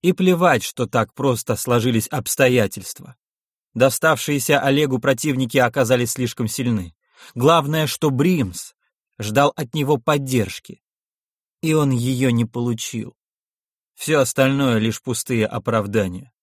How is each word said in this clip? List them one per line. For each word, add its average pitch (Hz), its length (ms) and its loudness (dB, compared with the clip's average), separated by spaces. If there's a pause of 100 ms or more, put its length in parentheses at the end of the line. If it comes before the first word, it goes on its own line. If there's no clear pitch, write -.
И 175 140 2
плевать, 175 480 2
что - 240 -6
так 113 260 -2
просто 123 440 -2
сложились 120 520 0
обстоятельства. 123 1080 -2 (580)
Доставшиеся 143 840 2
Олегу 139 380 0
противники 135 600 0
оказались 123 540 2
слишком 123 360 -4
сильны. 110 460 -4 (400)
Главное, 151 520 2
что - 220 -2
Бримс 135 640 0 (500)
ждал 117 340 2
от 131 180 -8
него 147 220 0
поддержки, 131 840 -2 (800)
и 156 120 0
он 147 160 4
ее 127 400 0
не 117 140 2
получил. 117 680 -6 (800)
Все 151 260 0
остальное — 135 580 2
лишь 110 220 0
пустые 117 460 -2
оправдания. 107 840 -4 (100)